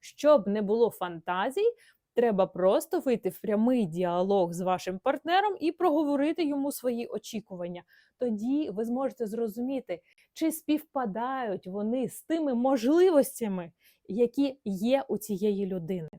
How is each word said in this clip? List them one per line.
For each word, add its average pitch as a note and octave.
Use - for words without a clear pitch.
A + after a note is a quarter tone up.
Щоб C#4+
не G3+
було G#3+
фантазій, F#3+
треба G#3
просто G3
вийти A#3
в -
прямий A3
діалог F3
з F3
вашим F#3
партнером F4
і D#4
проговорити D4+
йому C#4+
свої A#3+
очікування. F3+
Тоді B3
ви G#3
зможете B3
зрозуміти, A3+
чи D#4+
співпадають B3
вони G#3+
з -
тими D#4
можливостями, B3
які B3
є A3
у G#3
цієї G3+
людини. F3+